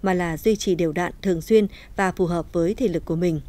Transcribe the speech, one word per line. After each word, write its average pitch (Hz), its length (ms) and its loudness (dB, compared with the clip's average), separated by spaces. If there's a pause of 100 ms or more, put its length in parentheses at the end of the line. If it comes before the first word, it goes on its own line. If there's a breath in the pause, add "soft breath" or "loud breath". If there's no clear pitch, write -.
mà 190 120 2
là 170 220 0
duy 220 200 2
trì 190 180 0
đều 165 180 0
đặn, 175 200 -2 (100)
thường 175 180 0
xuyên 214 260 4 (300 loud breath)
và 185 160 0
phù 185 140 0
hợp 170 260 -2
với 175 220 0
thể 240 140 0
lực 165 160 -2
của 165 120 -2
mình. 165 320 0